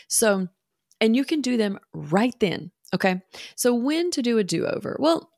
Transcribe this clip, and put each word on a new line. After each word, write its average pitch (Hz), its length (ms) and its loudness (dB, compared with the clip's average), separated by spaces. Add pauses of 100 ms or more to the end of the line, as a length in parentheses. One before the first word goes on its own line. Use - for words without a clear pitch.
So, 196 420 0 (520)
and 226 160 4
you 277 80 2
can 311 160 -2
do 247 160 0
them 208 220 0 (160)
right 165 460 0
then. 175 320 -2 (220)
Okay. 185 260 0 (360)
So 247 180 2
when 311 380 0
to 285 100 -4
do 233 160 2
a 214 60 2
do-over? - 560 -4
Well, 320 380 0